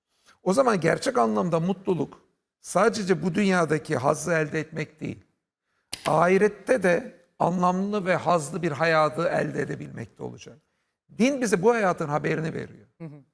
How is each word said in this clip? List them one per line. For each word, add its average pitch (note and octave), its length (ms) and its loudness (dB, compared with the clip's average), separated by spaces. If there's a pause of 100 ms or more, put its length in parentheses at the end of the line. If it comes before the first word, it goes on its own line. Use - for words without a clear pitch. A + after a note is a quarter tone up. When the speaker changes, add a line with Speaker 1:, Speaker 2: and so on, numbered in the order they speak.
(420)
Speaker 1:
O F3+ 100 2
zaman A#3 280 2
gerçek A#3+ 380 0
anlamda G#3 420 2
mutluluk F3+ 600 -2 (400)
sadece F#3 640 0
bu F3 120 -2
dünyadaki E3 640 2
hazzı D3 360 0
elde D#3 280 -2
etmek D3+ 400 -10
değil, A2+ 240 -10 (840)
ahirette F#3+ 760 2
de - 420 -2 (140)
anlamlı F#3 680 0
ve F3+ 100 0
hazlı D#3+ 460 -2
bir E3+ 100 -2
hayatı D#3+ 560 0
elde D3 340 -2
edebilmekte C3+ 600 -10
olacak. - 360 -14 (600)
Din C4 220 2
bize G3+ 220 0
bu A#3 120 4
hayatın F3+ 340 0
haberini D#3 460 -4
veriyor. - 320 -12 (120)
Speaker 2:
Hı E3 60 -14
hı. D3 180 -18 (120)